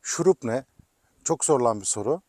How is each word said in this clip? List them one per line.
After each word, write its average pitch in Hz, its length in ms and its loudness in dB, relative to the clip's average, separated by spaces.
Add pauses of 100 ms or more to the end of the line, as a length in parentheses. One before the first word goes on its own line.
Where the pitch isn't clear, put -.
şurup - 420 0
ne? 123 220 -4 (580)
Çok - 220 -2
sorulan 120 360 2
bir - 40 -12
soru. 123 440 -4